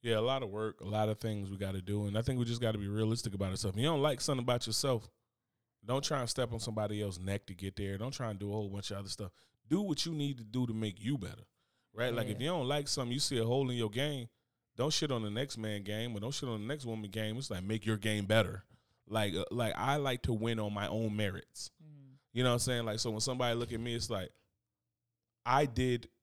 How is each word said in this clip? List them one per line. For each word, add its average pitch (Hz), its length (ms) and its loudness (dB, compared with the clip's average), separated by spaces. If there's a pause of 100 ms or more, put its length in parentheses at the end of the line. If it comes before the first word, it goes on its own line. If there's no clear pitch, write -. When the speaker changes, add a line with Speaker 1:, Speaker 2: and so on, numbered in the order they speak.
Speaker 1:
Yeah, 117 160 4
a - 20 4
lot 127 220 2
of 107 80 -6
work, 107 300 -4
a - 40 -12
lot 107 240 2
of 107 100 0
things 104 300 -4
we 98 80 -6
gotta 95 240 -4
do, 104 260 -2
and 101 120 0
I 113 40 2
think 131 160 2
we 120 60 4
just 117 160 -2
gotta 110 180 2
be 98 100 -2
realistic 110 460 0
about 95 160 0
ourselves. 95 260 -2
If 113 60 2
you 143 60 4
don't 151 140 2
like 151 180 2
something 131 220 0
about 120 240 2
yourself, 117 420 0 (760)
don't 131 200 0
try 143 160 0
and 120 80 -2
step - 240 0
on 113 80 -4
somebody 104 420 -2
else's 92 200 -2
neck 98 240 -2
to 95 80 -12
get 95 220 -6
there. 98 220 -4
Don't 117 140 -4
try 123 180 -4
and 98 80 -6
do 101 100 -4
a 101 40 -2
whole 107 160 -2
bunch 98 220 -6
of 98 80 -6
other 98 100 -8
stuff. 92 220 -8 (380)
Do 175 120 4
what 185 240 0
you 170 80 -4
need 143 260 -2
to 113 60 -12
do 120 220 0
to 120 80 -2
make 107 280 -2
you 131 160 0
better, - 280 -8 (480)
right? 120 180 0
Like, 117 160 0
if 104 120 -2
Speaker 2:
Yeah. 123 40 0
Speaker 1:
you 156 60 2
don't 147 180 0
like 143 200 0
something, 123 240 0
you 135 80 0
see 139 180 0
a 110 60 4
hole 127 260 4
in 123 60 -2
your 113 140 0
game, 131 380 -2 (480)
don't 156 160 2
shit 151 200 2
on 117 100 2
the 104 80 -2
next 127 260 -2
man 107 260 -4
game 110 340 -4
or 98 40 -4
don't 117 140 -2
shit 143 140 -2
on 110 120 -2
the 104 60 -4
next 139 180 -6
woman 110 260 -4
game. 107 260 -2
It's 135 140 -6
like, 92 120 -2
make 107 240 0
your 110 100 4
game 104 300 2
better. 98 380 4 (420)
Like, 104 280 0
uh, 90 160 0
like, 113 260 0
I 135 200 2
like 139 260 0
to 127 100 2
win 113 260 2
on 104 160 0
my 101 140 0
own 110 280 0
merits. - 540 -4 (120)
Speaker 2:
Mm. 143 320 -20 (180)
Speaker 1:
You 123 100 2
know 127 80 6
what 120 40 6
I'm 120 60 4
saying? 120 260 2
Like, 110 120 -2
so 117 120 0
when 107 100 -2
somebody 123 360 2
look 107 160 -2
at 113 80 -2
me, 120 140 -2
it's 117 160 -4
like, 95 200 -2 (1120)
I 135 220 6
did 123 420 2 (140)